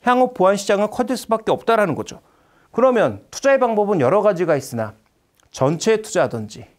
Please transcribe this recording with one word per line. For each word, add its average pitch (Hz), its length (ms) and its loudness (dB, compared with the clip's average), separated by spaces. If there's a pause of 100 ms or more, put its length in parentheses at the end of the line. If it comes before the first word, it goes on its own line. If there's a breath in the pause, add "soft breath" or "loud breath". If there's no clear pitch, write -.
향후 247 300 2
보안 190 240 2
시장은 202 340 0
커질 254 260 -4
수밖에 220 360 -2
없다라는 202 420 0
거죠. - 260 -10 (500 soft breath)
그러면 226 600 0
투자의 269 280 0
방법은 208 420 0
여러 170 220 4
가지가 175 340 2
있으나 113 380 -8 (560)
전체 170 520 0
투자든지 117 640 -4 (120)